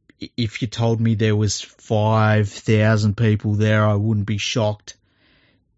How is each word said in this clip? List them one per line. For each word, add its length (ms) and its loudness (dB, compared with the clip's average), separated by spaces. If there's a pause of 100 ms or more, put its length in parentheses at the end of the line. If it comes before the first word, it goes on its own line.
(220)
i-, 160 -16
if 240 -4
you 60 -4
told 320 -2
me 160 0
there 200 0
was 240 -2
five 880 0
thousand 680 0
people 380 0
there, 300 2
I 120 2
wouldn't 300 -2
be 120 -4
shocked. 580 -4 (800)